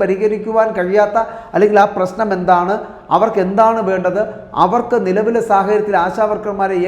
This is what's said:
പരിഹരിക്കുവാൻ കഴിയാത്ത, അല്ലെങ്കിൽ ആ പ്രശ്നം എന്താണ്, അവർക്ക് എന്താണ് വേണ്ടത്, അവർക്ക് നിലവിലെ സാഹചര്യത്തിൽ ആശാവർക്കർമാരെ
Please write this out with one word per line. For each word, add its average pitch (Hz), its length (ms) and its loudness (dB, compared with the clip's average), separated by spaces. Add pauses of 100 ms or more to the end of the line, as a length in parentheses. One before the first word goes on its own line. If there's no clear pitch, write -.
പരിഹരിക്കുവാൻ 214 760 0
കഴിയാത്ത, 202 400 0 (380)
അല്ലെങ്കിൽ 208 280 4
ആ 208 40 4 (100)
പ്രശ്നം 190 400 -2
എന്താണ്, 180 380 2 (420)
അവർക്ക് 202 300 0
എന്താണ് 220 340 2 (100)
വേണ്ടത്, 185 320 -2 (420)
അവർക്ക് 240 340 0 (100)
നിലവിലെ 214 420 0
സാഹചര്യത്തിൽ 202 540 0
ആശാവർക്കർമാരെ 202 840 -2